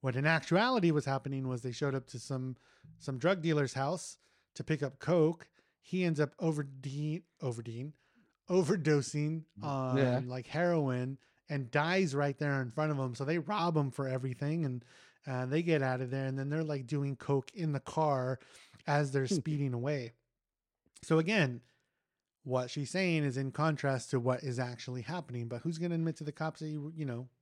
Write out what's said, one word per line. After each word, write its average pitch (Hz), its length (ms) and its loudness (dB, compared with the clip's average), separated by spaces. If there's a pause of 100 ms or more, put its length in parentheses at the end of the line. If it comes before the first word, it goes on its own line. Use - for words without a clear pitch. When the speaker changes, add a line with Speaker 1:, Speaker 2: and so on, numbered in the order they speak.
Speaker 1:
What 127 160 -2
in 139 100 2
actuality 175 640 4
was 147 160 2
happening 135 420 -2
was 123 140 -4
they 127 100 -4
showed 139 220 0
up 131 140 -4
to 123 120 -12
some, 127 360 -4 (420)
some 131 200 -6
drug 175 240 4
dealer's 151 320 2
house 143 440 -4 (380)
to - 80 -8
pick 156 180 0
up 135 160 -6
coke. 165 500 4 (320)
He 185 240 -2
ends 165 160 2
up 143 200 0
overdeen-, 147 840 -4 (180)
overdeen-, 120 540 -6 (560)
overdosing 156 920 2 (140)
Speaker 2:
Mm, 202 40 -10
Speaker 1:
on, 135 260 -2
Speaker 2:
yeah. 127 400 4
Speaker 1:
like, 127 200 -8
heroin 139 680 0 (300)
and 135 220 -4
dies 160 440 2
right 143 240 0
there 143 240 0
in 123 80 -4
front 156 220 0
of 143 60 0
'em. 127 160 -2
So 135 100 -4
they 160 140 0
rob 170 380 0
him 143 160 2
for 139 160 -4
everything, 135 580 -2
and, 123 180 -4 (420)
uh, 127 200 -2
they 151 160 2
get 165 200 4
out 127 200 0
of 123 80 -4
there, 135 160 -2
and 135 120 -2
then 135 120 -4
they're, 156 140 0
like, 139 220 -4
doing 139 300 -2
coke - 380 0
in 165 180 -2
the 139 80 -2
car 135 580 0 (480)
as 147 260 2
they're 135 160 2
Speaker 2:
<laughs> - 0 -
Speaker 1:
speeding 143 460 0
away. 123 380 -4 (920)
So 160 160 6
again, 160 420 2 (840)
what 127 260 0
she's 143 200 -4
saying 170 340 2
is 127 140 0
in 135 140 -2
contrast 147 580 0
to 127 100 2
what 127 240 0
is 127 160 -2
actually 123 420 -6
happening, 120 460 -6
but 117 140 -8
who's 165 160 -4
gonna 175 180 -2
admit 165 220 0
to 156 60 -10
the 147 80 -6
cops 160 280 -6
that 156 100 -6
you, 151 260 -8
you 156 100 -4
know 123 220 -6 (140)